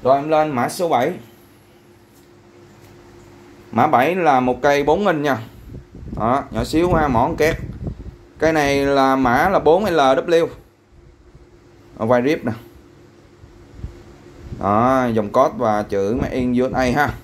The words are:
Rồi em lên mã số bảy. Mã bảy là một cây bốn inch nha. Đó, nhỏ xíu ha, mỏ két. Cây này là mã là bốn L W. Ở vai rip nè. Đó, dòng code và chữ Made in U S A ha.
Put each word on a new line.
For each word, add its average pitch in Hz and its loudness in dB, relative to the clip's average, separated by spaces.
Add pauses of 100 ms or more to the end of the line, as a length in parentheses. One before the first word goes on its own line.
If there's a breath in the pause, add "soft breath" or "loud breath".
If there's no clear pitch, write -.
Rồi 131 4
em 147 -6
lên 156 2
mã 131 -2
số 175 -4
bảy. 143 0 (2500)
Mã 113 2
bảy 127 2
là 151 4
một 123 -2
cây 143 2
bốn 170 2
inch 160 0
nha. 139 0 (800)
Đó, 127 0
nhỏ 113 -4
xíu 175 0
ha, 156 2
mỏ 127 0
két. 156 2 (840)
Cây 160 2
này 139 0
là 135 2
mã 135 2
là 180 2
bốn 165 4
L 170 0
W. 165 2 (1500)
Ở 107 -4
vai 123 2
rip 156 -2
nè. 120 -4 (2000)
Đó, 123 0
dòng 107 -2
code 127 2
và 107 0
chữ 101 -2
Made - -6
in 123 -2
U 127 0
S - -8
A 131 -2
ha. 127 0 (100)